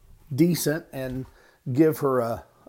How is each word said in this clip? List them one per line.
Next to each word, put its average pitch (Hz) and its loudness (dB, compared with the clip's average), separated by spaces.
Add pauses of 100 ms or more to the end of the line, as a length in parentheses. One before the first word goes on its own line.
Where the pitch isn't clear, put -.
(340)
decent 156 0
and 131 -8 (460)
give 156 4
her 131 2
a, 113 -4 (260)